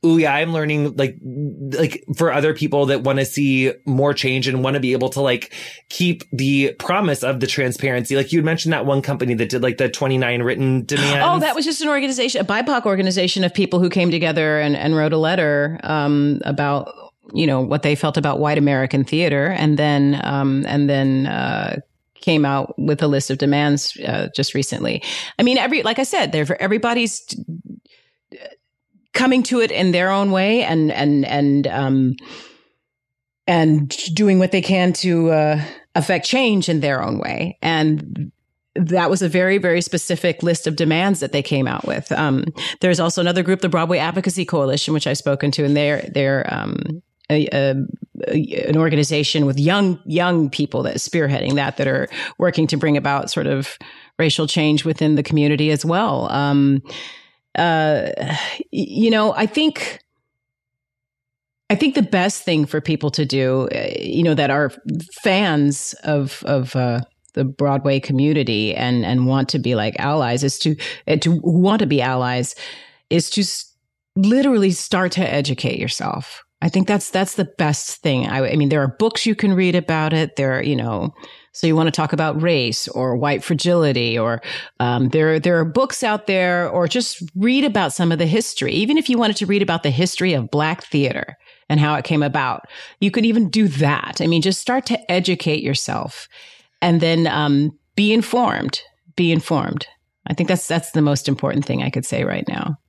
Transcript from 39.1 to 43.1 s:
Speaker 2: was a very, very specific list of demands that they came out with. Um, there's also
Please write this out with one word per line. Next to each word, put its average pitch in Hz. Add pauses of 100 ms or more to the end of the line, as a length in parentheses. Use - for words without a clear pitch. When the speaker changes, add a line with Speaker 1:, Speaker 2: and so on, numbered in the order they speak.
Speaker 2:
was 185
a 180
very, 185
very 175
specific 170
list 170
of 156
demands 170
that 135
they 143
came 135
out 120
with. -
Um, 139 (360)
there's 180
also 170